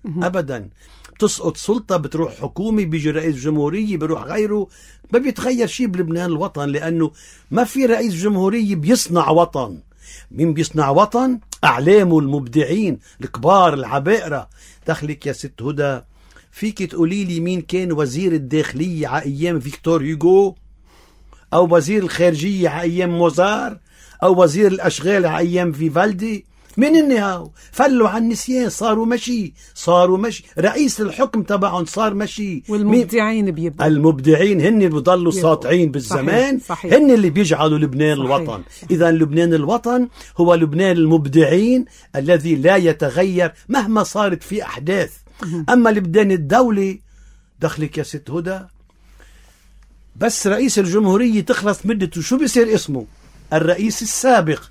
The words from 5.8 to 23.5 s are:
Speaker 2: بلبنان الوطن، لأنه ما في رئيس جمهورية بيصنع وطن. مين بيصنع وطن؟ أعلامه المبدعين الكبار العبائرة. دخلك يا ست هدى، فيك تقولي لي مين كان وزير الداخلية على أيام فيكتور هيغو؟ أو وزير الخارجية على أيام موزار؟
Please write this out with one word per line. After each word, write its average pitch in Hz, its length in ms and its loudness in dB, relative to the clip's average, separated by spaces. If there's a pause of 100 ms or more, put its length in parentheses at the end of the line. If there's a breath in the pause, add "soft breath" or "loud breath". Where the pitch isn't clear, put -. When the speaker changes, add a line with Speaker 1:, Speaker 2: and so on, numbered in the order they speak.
Speaker 2:
بلبنان 175 380 -4
الوطن، 156 440 -6
لأنه 156 420 -4 (400 soft breath)
ما 226 140 0
في 262 220 -2
رئيس 226 280 0
جمهورية 196 600 -2
بيصنع 165 560 0
وطن. 139 480 0 (520 loud breath)
مين 160 240 -2
بيصنع 151 360 -2
وطن؟ 233 480 2 (260)
أعلامه 160 540 4
المبدعين 147 800 -2 (220 soft breath)
الكبار 160 540 2
العبائرة. 143 720 -4 (380 soft breath)
دخلك 151 400 -8
يا 139 60 -6
ست - 300 -14
هدى، 139 380 -4 (520 soft breath)
فيك 214 300 -6
تقولي 175 420 -2
لي 175 160 -4
مين 175 200 -4
كان 180 320 -4
وزير 151 400 -2
الداخلية 151 760 -4
على 143 160 -4
أيام 147 360 -4
فيكتور 147 420 -2
هيغو؟ 175 540 2 (960 soft breath)
أو 175 240 4
وزير 185 260 2
الخارجية 175 680 0
على 170 140 -4
أيام 175 360 -2
موزار؟ 180 600 0 (440 soft breath)